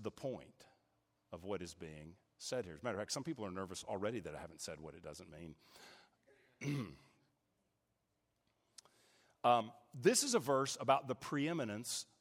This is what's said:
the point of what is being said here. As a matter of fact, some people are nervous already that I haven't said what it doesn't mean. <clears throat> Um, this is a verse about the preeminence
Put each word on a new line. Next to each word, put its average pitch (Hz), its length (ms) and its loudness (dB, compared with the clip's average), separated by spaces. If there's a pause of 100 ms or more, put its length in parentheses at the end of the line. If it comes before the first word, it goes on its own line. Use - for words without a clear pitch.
the 104 100 -4
point - 560 -8 (640)
of 85 120 -10
what 95 180 -2
is 85 120 -10
being 80 420 -12 (220)
said 123 260 -4
here. 85 100 -8
As 73 80 -12
a - 20 -8
matter 110 120 0
of 104 60 -2
fact, - 100 -4
some 135 120 -4
people 127 220 -4
are 92 60 -4
nervous 92 320 -4
already 107 360 0
that 80 140 -8
I 71 60 -8
haven't 80 200 -12
said 78 200 -8
what 78 140 -12
it 87 80 -16
doesn't 82 280 -12
mean. - 1700 -10
<clears throat> - 0 - (2500)
Um, 117 260 8 (240)
this 180 300 6
is 254 100 0
a 233 60 6
verse 135 400 2
about 135 260 6
the 127 80 2
preeminence 139 920 -2 (140)